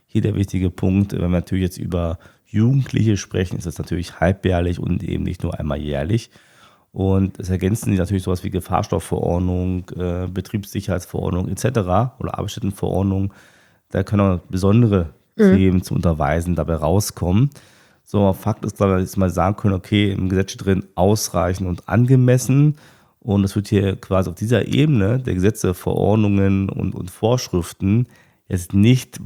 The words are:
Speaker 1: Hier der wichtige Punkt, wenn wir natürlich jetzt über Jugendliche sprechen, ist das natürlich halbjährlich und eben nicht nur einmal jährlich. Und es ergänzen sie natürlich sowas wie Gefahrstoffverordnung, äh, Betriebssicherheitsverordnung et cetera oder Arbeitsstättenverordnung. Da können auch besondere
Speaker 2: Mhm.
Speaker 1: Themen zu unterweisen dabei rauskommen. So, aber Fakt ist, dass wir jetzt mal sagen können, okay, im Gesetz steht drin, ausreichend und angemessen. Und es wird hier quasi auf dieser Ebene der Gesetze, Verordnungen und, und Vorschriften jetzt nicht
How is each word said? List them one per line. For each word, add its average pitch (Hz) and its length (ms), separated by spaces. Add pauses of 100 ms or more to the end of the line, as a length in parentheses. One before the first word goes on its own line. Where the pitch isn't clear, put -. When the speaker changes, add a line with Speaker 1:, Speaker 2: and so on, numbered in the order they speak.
Speaker 1:
Hier 110 160
der 104 120
wichtige 95 360
Punkt, 98 420
wenn 90 80
wir 87 80
natürlich 90 360
jetzt 87 140
über 87 400 (280)
Jugendliche 113 680
sprechen, - 420
ist - 80
das 80 120
natürlich - 420
halbjährlich 87 580
und - 240
eben 82 220
nicht 87 180
nur 85 160
einmal 73 200
jährlich. 73 520 (640)
Und 95 460
es 90 120
ergänzen 92 420
sie 98 60
natürlich 90 240
sowas 90 220
wie 95 60
Gefahrstoffverordnung, 90 1300 (120)
äh, 90 320
Betriebssicherheitsverordnung 92 1200
et 95 100
cetera 110 600
oder - 200
Arbeitsstättenverordnung. 98 920 (580)
Da 95 120
können 104 200
auch 92 260
besondere 98 600 (280)
Speaker 2:
Mhm. 196 160
Speaker 1:
Themen 92 280
zu - 120
unterweisen 85 600
dabei 82 220
rauskommen. 90 720 (540)
So, - 160
aber 98 120
Fakt - 320
ist, 104 160
dass 101 80
wir 92 120
jetzt 95 180
mal 95 100
sagen 90 280
können, 98 180
okay, 104 360
im 95 200
Gesetz 95 220
steht - 120
drin, 95 200 (100)
ausreichend 92 760
und - 220
angemessen. 127 880 (440)
Und 101 240
es 98 100
wird 101 140
hier 98 280
quasi 92 340
auf 82 60
dieser 110 300
Ebene 123 520
der 123 160
Gesetze, 92 400
Verordnungen 98 960
und, - 240
und 92 160
Vorschriften 110 960 (420)
jetzt 90 240
nicht 113 540